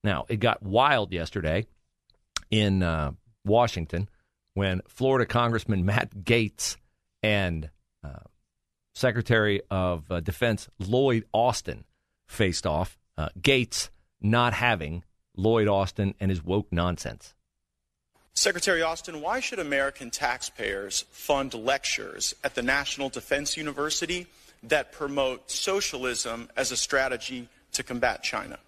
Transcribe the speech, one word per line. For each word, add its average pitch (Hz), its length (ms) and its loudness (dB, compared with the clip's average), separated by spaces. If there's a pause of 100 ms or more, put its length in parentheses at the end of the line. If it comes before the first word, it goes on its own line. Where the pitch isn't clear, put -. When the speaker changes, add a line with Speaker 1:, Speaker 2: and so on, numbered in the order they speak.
Speaker 1:
Now, 85 240 0
it 113 100 0
got 110 240 2
wild 107 500 2
yesterday 82 540 -2 (840)
in, 101 320 4
uh, 78 300 0 (320)
Washington 101 640 2 (460)
when 95 320 0
Florida 131 400 2
Congressman 113 580 0
Matt - 260 0 (120)
Gaetz 113 540 0 (480)
and, 90 460 0 (340)
uh, 71 160 -14 (760)
Secretary 110 720 2
of, 90 420 0
uh, 87 100 -2
Defense 104 480 0 (100)
Lloyd 117 540 2
Austin 110 520 0 (440)
faced 92 380 0
off. 80 320 -2 (200)
Uh, 76 100 -4 (100)
Gaetz 127 520 0 (300)
not 117 340 2
having 87 500 0 (320)
Lloyd 107 320 4
Austin 98 500 0
and 95 120 0
his 87 120 0
woke 95 300 0
nonsense. 85 640 -2 (1000)
Speaker 2:
Secretary 175 460 2
Austin, 165 400 -4
why 208 200 -2
should 233 180 -6
American 139 520 -2
taxpayers 104 1000 -4
fund 139 420 -2
lectures 113 880 -4
at 135 120 -4
the 123 80 -4
National 135 460 0
Defense 143 480 -2
University 156 680 -4 (360)
that 151 300 0
promote 139 580 -4
socialism 123 1040 -4
as 127 160 0
a 120 40 -4
strategy 127 720 -2 (240)
to 131 100 -4
combat 123 400 -2
China? - 460 -6